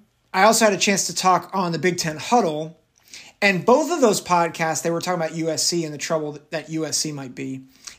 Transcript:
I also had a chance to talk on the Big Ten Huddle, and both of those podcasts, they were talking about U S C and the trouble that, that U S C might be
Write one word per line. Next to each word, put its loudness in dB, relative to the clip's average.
I 4
also 6
had 4
a -2
chance 0
to -8
talk 2
on -2
the -4
Big 0
Ten -4
Huddle, 0
and 2
both 4
of -2
those 4
podcasts, 0
they -2
were -2
talking -4
about -4
U -4
S -2
C -2
and -8
the -10
trouble -4
that, -18
that -8
U -4
S -4
C -4
might -12
be -10